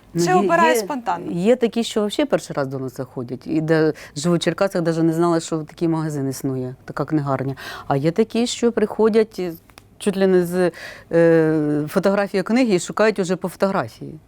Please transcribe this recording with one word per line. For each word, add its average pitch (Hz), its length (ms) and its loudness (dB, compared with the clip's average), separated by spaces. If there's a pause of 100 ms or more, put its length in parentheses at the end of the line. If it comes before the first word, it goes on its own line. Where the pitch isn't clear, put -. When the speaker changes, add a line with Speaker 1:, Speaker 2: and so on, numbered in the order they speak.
(140)
Speaker 1:
Ну, 330 100 0
Speaker 2:
Чи 349 60 0
Speaker 1:
є, 370 60 4
Speaker 2:
обирає 339 380 4
Speaker 1:
є, 226 60 2
Speaker 2:
спонтанно? 196 520 -6
Speaker 1:
є 196 240 2
такі, 233 280 -2
що 208 220 -2
взагалі 269 240 -2
перший 165 260 -2
раз 143 100 -2
до 135 120 -8
нас 131 180 -8
заходять, 127 500 -10
і 160 140 -2
де 156 320 2 (240)
живуть 165 240 0
в - 40 -8
Черкасах, 190 380 0
навіть 165 200 0
не 165 100 2
знали, 165 280 2
що 165 180 -6
такий 156 300 -4
магазин 156 400 -2
існує, 131 460 -6 (100)
така 147 200 -6
книгарня. 139 500 -2 (320)
А 139 100 0
є 147 140 0
такі, 226 360 0
що 233 260 0
приходять, 214 680 0
і 180 140 -4 (460)
чуть 196 180 -2
ли 196 100 4
не 180 200 4
з, 175 240 2 (420)
е, 160 760 4
фотографії 196 540 0
книги 226 320 2
і 175 60 2
шукають 208 380 0
уже 180 180 0
по 185 120 -6
фотографії 156 680 -4 (140)